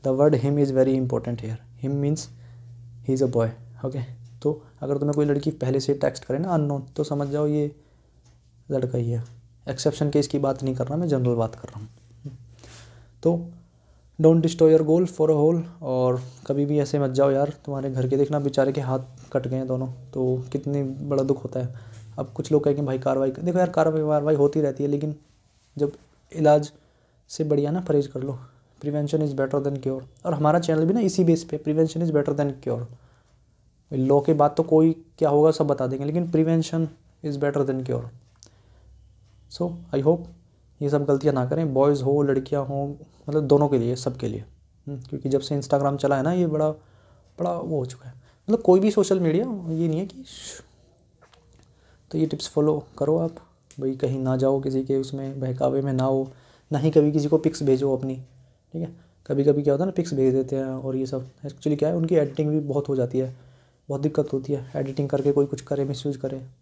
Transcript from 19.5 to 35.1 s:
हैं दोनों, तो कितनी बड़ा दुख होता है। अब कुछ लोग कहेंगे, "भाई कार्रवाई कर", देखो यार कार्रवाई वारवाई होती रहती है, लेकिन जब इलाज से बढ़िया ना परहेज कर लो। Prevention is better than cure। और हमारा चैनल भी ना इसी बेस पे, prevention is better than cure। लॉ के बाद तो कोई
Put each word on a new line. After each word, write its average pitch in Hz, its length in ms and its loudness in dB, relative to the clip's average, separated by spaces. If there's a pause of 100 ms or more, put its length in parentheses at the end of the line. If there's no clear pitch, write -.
हैं 131 120 -4
दोनों, 131 200 -4 (260)
तो 127 380 -2
कितनी 143 320 -4
बड़ा 135 400 -4
दुख 135 200 0
होता 131 160 -6
है। 127 160 -6 (440)
अब 139 100 -6
कुछ - 220 -6
लोग 147 120 4
कहेंगे, 147 180 2
"भाई 131 180 -2
कार्रवाई 135 320 0
कर", - 100 -10
देखो 175 180 0
यार 180 100 2
कार्रवाई 160 320 2
वारवाई 151 340 2
होती 143 260 2
रहती 139 220 -2
है, 143 60 -2
लेकिन 147 260 -4 (640)
जब 143 140 0 (440)
इलाज 151 360 4 (580)
से - 140 -6
बढ़िया 147 280 0
ना 180 80 -2
परहेज 147 280 0
कर 135 120 -10
लो। 131 200 -8 (460)
Prevention 147 440 -2
is 135 100 -6
better 139 280 -2
than 139 160 -6
cure। 131 200 -4 (220)
और 175 80 -2
हमारा 151 260 4
चैनल 160 260 0
भी 180 80 2
ना 240 60 2
इसी 185 240 2
बेस 165 200 4
पे, - 140 -8
prevention 160 500 0
is 151 80 0
better 143 240 0
than 139 280 -4
cure। 117 180 -4 (1080)
लॉ 139 280 4
के 156 120 2
बाद 147 240 4
तो 165 60 2
कोई 160 420 4 (120)